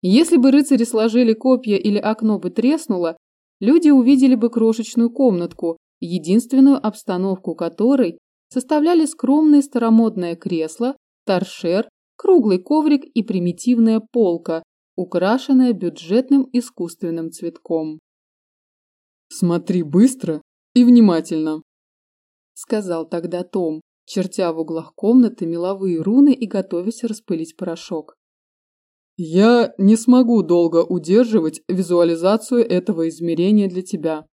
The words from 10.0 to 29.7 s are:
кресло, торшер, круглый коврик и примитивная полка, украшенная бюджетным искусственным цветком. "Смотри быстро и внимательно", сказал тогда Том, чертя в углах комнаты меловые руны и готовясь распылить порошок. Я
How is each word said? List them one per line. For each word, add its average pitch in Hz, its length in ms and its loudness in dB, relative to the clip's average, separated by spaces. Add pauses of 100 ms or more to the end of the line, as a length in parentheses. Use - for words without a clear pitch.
кресло, 180 600 -6 (280)
торшер, 185 600 -2 (300)
круглый 220 400 2
коврик 294 480 0
и - 160 -4
примитивная 220 800 0 (100)
полка, 170 520 -2 (320)
украшенная 240 760 0
бюджетным 208 800 -2
искусственным 170 800 -8
цветком. 160 680 -8 (1300)
"Смотри 170 540 -4
быстро 170 580 0 (320)
и 247 100 4
внимательно", 165 760 2 (960)
сказал 175 520 -8
тогда 175 360 -8
Том, 165 380 -6 (240)
чертя 185 460 -6
в 160 80 -10
углах 160 360 -10
комнаты 226 500 2
меловые 175 560 -4
руны 254 320 4
и 226 140 -4
готовясь 190 560 -6
распылить 185 520 -8
порошок. 165 600 -12 (1080)
Я 214 540 2